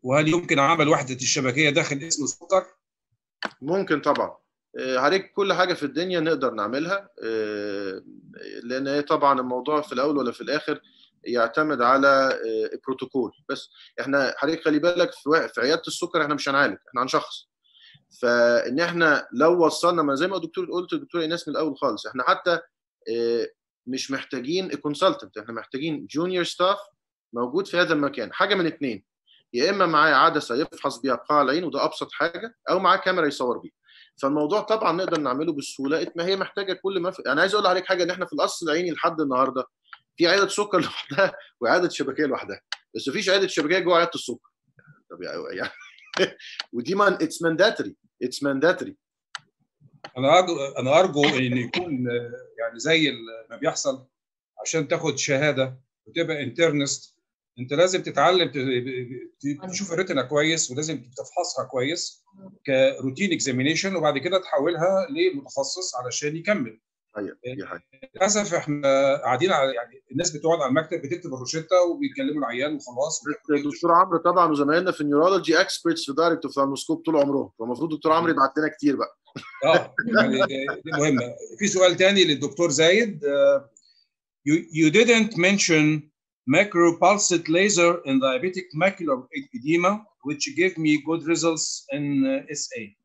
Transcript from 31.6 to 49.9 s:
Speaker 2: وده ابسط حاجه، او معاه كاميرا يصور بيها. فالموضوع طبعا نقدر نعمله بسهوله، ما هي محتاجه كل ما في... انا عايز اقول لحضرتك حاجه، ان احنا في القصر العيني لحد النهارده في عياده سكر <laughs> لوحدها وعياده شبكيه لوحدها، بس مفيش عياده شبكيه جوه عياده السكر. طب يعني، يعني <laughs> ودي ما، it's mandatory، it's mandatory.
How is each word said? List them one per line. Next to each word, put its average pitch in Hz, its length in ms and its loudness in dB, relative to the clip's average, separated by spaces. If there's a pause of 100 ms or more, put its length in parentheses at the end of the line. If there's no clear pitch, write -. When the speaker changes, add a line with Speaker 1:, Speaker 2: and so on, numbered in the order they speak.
Speaker 2:
وده 143 200 -2
ابسط 151 280 -6
حاجه، 175 420 -4 (160)
او 175 80 2
معاه 190 180 4
كاميرا 185 300 0
يصور 127 320 -2
بيها. - 140 -18 (500)
فالموضوع 147 380 0
طبعا 208 320 0
نقدر 170 280 -2
نعمله 143 320 -2
بسهوله، 143 640 -4
ما 170 100 -2
هي 190 100 0
محتاجه 190 360 -6
كل 190 280 -4
ما 175 100 -2
في... 151 160 -6
انا 139 140 2
عايز 190 140 4
اقول 208 100 2
لحضرتك 185 220 4
حاجه، 185 160 2
ان 170 80 0
احنا 180 160 -4
في - 60 -14
القصر 170 340 -2
العيني 165 240 0
لحد 160 300 -2
النهارده 131 440 0 (520)
في 170 100 4
عياده 190 220 4
سكر 208 320 0
<laughs> 139 40 0
لوحدها - 500 -2 (260)
وعياده 170 280 2
شبكيه 135 380 -4
لوحدها، 101 340 -6 (340)
بس 110 140 -6
مفيش 185 200 -4
عياده 190 180 4
شبكيه 170 320 0
جوه 175 180 2
عياده 170 180 4
السكر. - 360 -10 (600)
طب 87 120 -16
يعني، 87 340 -8
يعني 104 160 -8 (460)
<laughs> 190 180 0 (360)
ودي 120 220 -4
ما، 196 280 2
it's - 140 -4 (100)
mandatory، 165 460 2 (320)
it's 123 140 -6
mandatory. 139 540 0 (1300)